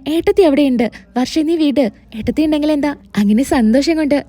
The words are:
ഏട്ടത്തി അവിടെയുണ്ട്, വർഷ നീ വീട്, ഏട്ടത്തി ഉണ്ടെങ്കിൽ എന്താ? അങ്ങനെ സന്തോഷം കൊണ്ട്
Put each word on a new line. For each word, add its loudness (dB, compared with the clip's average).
ഏട്ടത്തി 0
അവിടെയുണ്ട്, 2
വർഷ -4
നീ 0
വീട്, 0
ഏട്ടത്തി -4
ഉണ്ടെങ്കിൽ 0
എന്താ? -2
അങ്ങനെ 2
സന്തോഷം 2
കൊണ്ട് 0